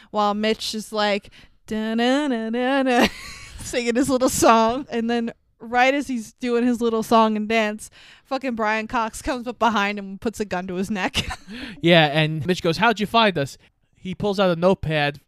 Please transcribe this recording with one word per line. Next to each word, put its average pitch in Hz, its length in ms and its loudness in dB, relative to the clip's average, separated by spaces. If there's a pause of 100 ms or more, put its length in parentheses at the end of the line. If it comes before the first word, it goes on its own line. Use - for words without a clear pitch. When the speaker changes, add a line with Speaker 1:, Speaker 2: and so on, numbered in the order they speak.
(120)
Speaker 1:
while 208 220 2
Mitch 214 400 -2
is 214 200 -10
like, 208 360 0 (380)
"Da-na-na-na-na," 240 1400 0 (260)
<laughs> - 260 -18
singing 240 360 -2
his 254 140 2
little 262 200 2
song. 233 600 4
And 233 200 -2
then 233 220 -2 (280)
right 247 340 2
as 285 140 -2
he's 226 260 -6
doing 240 320 0
his 240 160 2
little 226 220 0
song 220 340 4
and 214 100 -4
dance, 214 420 -2 (340)
fucking 269 320 -6
Brian 220 320 -2
Cox 226 340 -4
comes 247 260 -4
up 240 120 -8
behind 208 400 0
him 196 60 -10
and 196 160 -12
puts - 180 -6
a 214 60 -2
gun 185 220 -6
to 185 80 -8
his 190 160 -4
neck. 208 300 -4
<laughs> 226 600 -12
Speaker 2:
Yeah, 165 260 6
and 156 380 0
Mitch 180 160 -2
goes, 165 160 0
"How'd 208 220 2
you 208 80 -2
find 214 300 2
us?" 139 200 -4 (380)
He 185 200 -10
pulls 202 240 -2
out 190 100 4
a 170 100 2
notepad 156 680 0